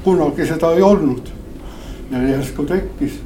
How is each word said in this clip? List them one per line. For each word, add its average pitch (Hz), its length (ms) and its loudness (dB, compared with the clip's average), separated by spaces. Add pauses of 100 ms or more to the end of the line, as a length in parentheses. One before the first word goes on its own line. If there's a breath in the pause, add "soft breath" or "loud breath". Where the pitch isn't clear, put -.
Kunagi 160 420 2
seda 165 300 2
ei 190 80 6
olnud. 156 480 4 (760 loud breath)
Ja 127 120 -2 (120)
järsku 143 340 -4
tekkis. - 580 -4